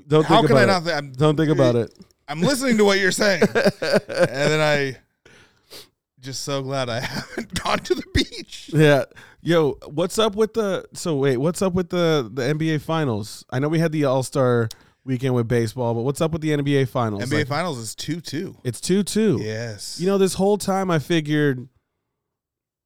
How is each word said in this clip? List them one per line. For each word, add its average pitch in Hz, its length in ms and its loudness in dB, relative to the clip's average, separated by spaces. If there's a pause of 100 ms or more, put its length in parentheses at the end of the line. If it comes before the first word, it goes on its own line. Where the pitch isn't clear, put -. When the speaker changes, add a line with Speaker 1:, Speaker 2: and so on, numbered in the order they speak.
Speaker 1:
Don't 151 200 4
Speaker 2:
how 196 160 6
Speaker 1:
think - 60 2
Speaker 2:
can 233 100 6
Speaker 1:
about - 20 8
Speaker 2:
I - 40 6
Speaker 1:
it. - 20 4
Speaker 2:
not 185 180 2
th-, 165 120 -2
I'm, 143 160 -8
Speaker 1:
Don't 147 240 2
think 156 140 2
about 131 260 4
it. - 220 -4 (300)
Speaker 2:
I'm 151 140 -4
listening 254 340 2
to 214 80 4
what 196 140 4
you're 190 120 2
saying. 196 380 2
Speaker 1:
<laughs> - 60 -4
Speaker 2:
And 151 1000 0
then 156 80 2
I 143 380 0 (1200)
just 127 220 -10
so 139 200 -4
glad 131 280 -4
I 117 100 -4
<laughs> - 0 -
haven't - 640 -8
gone - 160 0
to - 140 -2
the - 180 -8
beach. - 600 -6
Speaker 1:
Yeah. 147 340 4 (360)
Yo, 156 440 2
what's 165 320 -4
up 214 160 2
with 214 200 0
the, 202 380 -2
so 151 260 -4
wait, 135 180 2
what's 165 260 -2
up 190 100 0
with 180 180 -2
the, 160 440 2
the 131 100 -4
N 151 140 0
B 160 160 0
A 143 60 -2
Finals? 135 680 -4
I 127 120 -4
know 147 80 0
we 160 100 0
had 160 140 0
the 151 140 0
All-Star 127 600 2 (360)
weekend 127 320 -2
with 117 100 0
baseball, 117 480 -2
but 117 60 -2
what's 139 200 -2
up 160 120 0
with 165 100 -4
the 156 100 0
N 143 120 0
B 143 140 2
A 135 80 2
Finals? 110 360 -2
Speaker 2:
N 127 60 -6
B 147 80 0
A - 40 2
Speaker 1:
Like, 147 80 -2
Speaker 2:
Finals 147 300 -4
is 110 160 -10
two 160 260 -8
two. 180 440 -10
Speaker 1:
It's 123 160 -6
two 190 240 2
two. 208 360 2
Speaker 2:
Yes. 110 600 -8
Speaker 1:
You 170 80 -2
know, 196 100 2
this 190 160 2
whole 196 240 2
time 190 320 -2
I 160 80 2
figured 147 680 0 (1160)